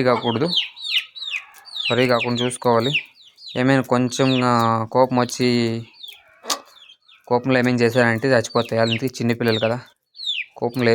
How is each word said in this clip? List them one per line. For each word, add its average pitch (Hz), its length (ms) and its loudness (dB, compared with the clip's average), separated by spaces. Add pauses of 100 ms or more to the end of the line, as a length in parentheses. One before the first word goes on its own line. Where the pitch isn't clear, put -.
కాకూడదు, 120 400 2 (1400)
వరీ 123 220 2
కాకుండా 117 300 0
చూసుకోవాలి. 123 480 0 (720)
ఏమైనా 131 220 2 (100)
కొంచెం, 127 360 0 (220)
ఆ, - 20 4 (420)
కోపం 127 300 2
వచ్చి 123 240 -2 (1800)
కోపంలో 127 320 2
ఏమేం 123 220 2
చేశారంటే 117 500 2
చచ్చిపోతాయి. 113 520 0
అందుకే 113 220 -2 (100)
చిన్నపిల్లలు 117 480 0
కదా, 117 120 0 (840)
కోపంలో 120 360 0